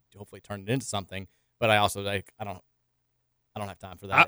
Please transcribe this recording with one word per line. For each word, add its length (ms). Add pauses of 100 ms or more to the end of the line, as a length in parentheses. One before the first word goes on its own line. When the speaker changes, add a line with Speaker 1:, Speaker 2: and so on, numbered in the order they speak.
(160)
Speaker 1:
hopefully 240
turn 220
it 60
into 160
something. 440 (320)
But 100
I 80
also, 240
like, 360
I 60
don't, 160 (960)
I 40
don't 80
have 100
time 180
for 120
that, 80
Speaker 2:
I, 120